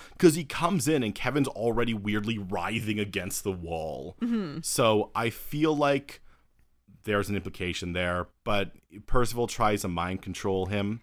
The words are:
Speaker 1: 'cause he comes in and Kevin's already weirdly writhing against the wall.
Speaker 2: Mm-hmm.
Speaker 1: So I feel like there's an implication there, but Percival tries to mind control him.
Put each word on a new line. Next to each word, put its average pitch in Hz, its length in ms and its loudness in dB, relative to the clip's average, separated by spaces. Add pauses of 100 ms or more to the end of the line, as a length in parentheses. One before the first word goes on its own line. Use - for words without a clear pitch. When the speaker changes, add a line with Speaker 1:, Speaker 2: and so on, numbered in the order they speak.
(180)
Speaker 1:
'cause 170 160 8
he 165 100 -4
comes 165 440 0
in 151 160 4
and 107 100 -2
Kevin's 131 360 0
already 117 440 0
weirdly 104 460 -2
writhing 101 600 -2
against 98 440 -4
the 101 80 0
wall. 80 680 -6
Speaker 2:
Mm-hmm. 214 440 -2
Speaker 1:
So 110 500 2
I 117 160 -2
feel 151 480 0
like 143 440 0 (800)
there's 104 260 0
an 104 60 0
implication 90 580 -4
there, 90 340 0 (160)
but 101 300 0 (340)
Percival 120 400 4
tries 107 340 2
to 104 60 -4
mind 90 340 -2
control 95 460 -2
him. 101 360 -2